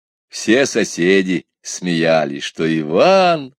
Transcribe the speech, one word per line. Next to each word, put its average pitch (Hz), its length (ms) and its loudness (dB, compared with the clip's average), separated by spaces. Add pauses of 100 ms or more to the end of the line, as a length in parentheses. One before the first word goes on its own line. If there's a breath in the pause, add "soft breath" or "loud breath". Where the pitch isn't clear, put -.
(300)
Все 127 360 0
соседи 92 800 0 (160)
смеялись, 80 840 -2
что - 240 -6
Иван 135 920 0